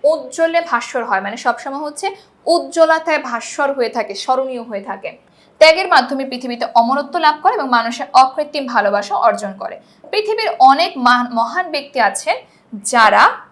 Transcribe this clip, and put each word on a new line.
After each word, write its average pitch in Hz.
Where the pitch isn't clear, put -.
ঔজ্জ্বল্যে 320
ভাস্বর 262
হয়, 202
মানে 202
সবসময় 269
হচ্ছে 302
উজ্জ্বলতায় 320
ভাস্বর 247
হয়ে 247
থাকে, 214
স্মরণীয় 262
হয়ে 220
থাকে। 196
ত্যাগের 320
মাধ্যমে 269
পৃথিবীতে 247
অমরত্ব 277
লাভ 302
করে 453
এবং 285
মানুষের 240
অকৃত্রিম 277
ভালোবাসা 208
অর্জন 202
করে। -
পৃথিবীর 427
অনেক 269
মহান, 247
মহান 247
ব্যক্তি 277
আছেন 220
যারা 214